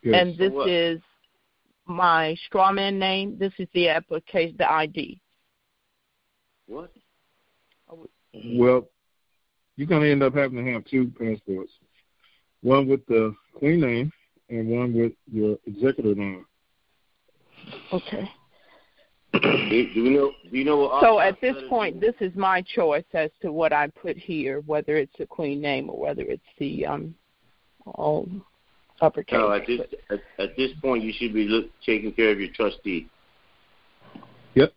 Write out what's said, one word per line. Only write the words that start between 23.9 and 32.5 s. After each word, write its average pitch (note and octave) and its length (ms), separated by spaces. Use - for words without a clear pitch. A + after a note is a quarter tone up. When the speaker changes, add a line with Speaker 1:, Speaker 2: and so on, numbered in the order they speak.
Speaker 2:
here, D3 500
whether D3+ 300
it's C#3 240
a D3+ 60
queen C#3+ 340
name C#3+ 300
or - 80
whether D3 240
it's - 200
the, - 280
um, D#3+ 280
all - 420
uppercase. - 380
Speaker 3:
No, G#2+ 140
at G2+ 140
this, A#2+ 140
at, G#2 100
at G2 180
this C3 140
point, B2+ 220
you A2 120
should A#2 160
be G#2+ 160
look, A2 180
taking G#2+ 260
care A2+ 180
of G2 100
your F#2 140